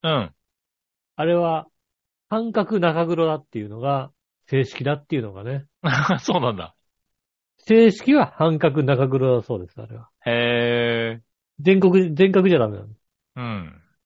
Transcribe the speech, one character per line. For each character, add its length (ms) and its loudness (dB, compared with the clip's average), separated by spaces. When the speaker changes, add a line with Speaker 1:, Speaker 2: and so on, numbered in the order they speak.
Speaker 1:
う 60 -4
ん。 260 -4
Speaker 2:
あ 80 -4
れ 100 2
は、 320 -2
半 240 -4
角 260 -2
中 280 0
黒 200 0
だ 80 -2
っ 100 -10
て 140 -12
い 60 -8
う 40 -12
の 120 -14
が、 320 -4
正 180 0
式 200 -10
だ 80 -2
っ 120 -6
て 120 -4
い 40 0
う 20 -6
の 100 -10
が 120 -16
ね。 220 -8
Speaker 1:
<laughs> 380 0
そ 180 -2
う 20 0
な 120 -2
ん 40 -8
だ。 180 -14
Speaker 2:
正 320 6
式 240 2
は 120 4
半 320 0
角 240 2
中 260 2
黒 280 2
だ 60 -2
そ 140 -6
う 40 -8
で 80 -14
す、 120 -20
あ 60 -16
れ 100 -18
は。 140 -20
Speaker 1:
へ 920 -2
ー。 20 -20
Speaker 2:
全 200 4
国、 340 2
全 180 2
角 160 4
じ 60 4
ゃ 40 4
ダ 100 2
メ 80 -8
な 80 -14
の。 40 -20
Speaker 1:
う 40 -12
ん。 420 -10